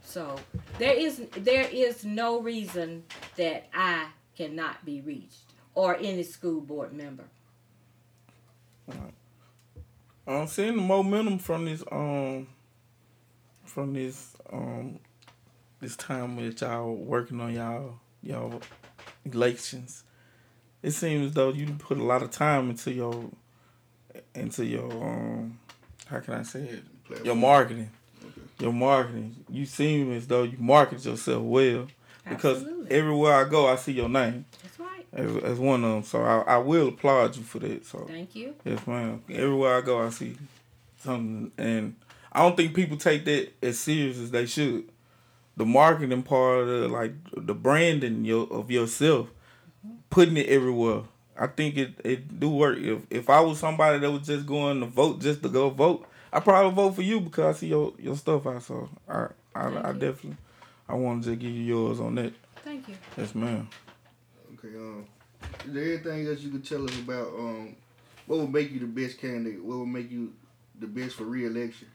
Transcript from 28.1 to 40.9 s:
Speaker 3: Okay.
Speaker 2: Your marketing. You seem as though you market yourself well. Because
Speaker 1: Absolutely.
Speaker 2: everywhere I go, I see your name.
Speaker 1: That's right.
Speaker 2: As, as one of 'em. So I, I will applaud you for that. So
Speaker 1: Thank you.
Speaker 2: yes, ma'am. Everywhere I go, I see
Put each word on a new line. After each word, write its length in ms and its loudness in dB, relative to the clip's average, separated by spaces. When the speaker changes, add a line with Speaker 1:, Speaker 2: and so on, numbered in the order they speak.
Speaker 3:
Okay. 160 -20
Speaker 2:
Your 80 0
marketing. 640 2
You 180 -6
seem 460 0
as 140 -6
though 160 2
you 160 -2
market 460 6
yourself 380 -2
well. 440 4
Because 300 0
Speaker 1:
Absolutely. 380 -8
Speaker 2:
everywhere 380 6
I 140 6
go, 200 6
I 80 6
see 160 -4
your 160 0
name. 360 2
Speaker 1:
That's 160 -20
right. 340 -14
Speaker 2:
As, 260 -4
as 200 -4
one 260 2
of 120 0
'em. 60 -4
So 200 -2
I, 180 4
I 180 4
will 300 4
applaud 480 4
you 60 -12
for 180 -12
that. 260 -8
So 200 -12
Speaker 1:
Thank 280 -14
you. 200 -12
Speaker 2:
yes, 220 -6
ma'am. 440 -6
Everywhere 480 2
I 20 2
go, 260 0
I 40 -4
see 260 -10